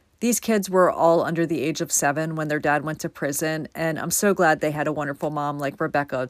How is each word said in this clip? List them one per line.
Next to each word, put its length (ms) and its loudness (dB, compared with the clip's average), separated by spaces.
These 180 2
kids 320 0
were 220 6
all 320 4
under 200 0
the 180 -2
age 180 -2
of 100 -6
seven 460 0
when 100 -4
their 140 -2
dad 240 0
went 160 -6
to 80 -6
prison, 640 -4
and 240 -2
I'm 140 -6
so 220 2
glad 260 4
they 100 0
had 160 -2
a 60 0
wonderful 380 -4
mom 280 -4
like 220 -4
Rebecca 500 -2